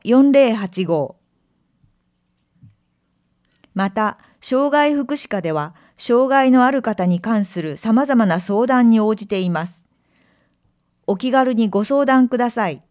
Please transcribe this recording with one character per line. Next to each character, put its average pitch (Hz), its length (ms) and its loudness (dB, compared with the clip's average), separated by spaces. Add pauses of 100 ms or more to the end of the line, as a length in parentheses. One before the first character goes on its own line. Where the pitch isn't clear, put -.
四 262 280 4
零 269 220 4
八 190 320 -6
五。 156 300 -2 (2500)
ま 190 180 -4
た、 214 260 -4 (240)
障 277 280 0
害 294 240 2
福 285 200 -4
祉 285 140 -8
課 202 140 -6
で 160 100 -4
は、 156 220 -4 (240)
障 247 320 0
害 269 220 2
の 254 140 6
あ 262 60 2
る 277 100 -2
方 208 240 -4
に 180 140 0
関 214 260 -2
す 180 160 -10
る 156 160 -8
様 220 280 0
々 247 200 2
な 175 140 0
相 208 280 -2
談 247 220 4
に 226 100 4
応 214 160 0
じ 208 120 -12
て 196 120 -4
い 185 100 -2
ま 165 180 -4
す。 - 180 -20 (1200)
お 202 100 -2
気 247 140 -6
軽 254 220 2
に 226 160 0
ご 202 140 -2
相 277 220 0
談 262 220 4
く 247 100 -4
だ 240 120 0
さ 220 200 -4
い。 131 220 -12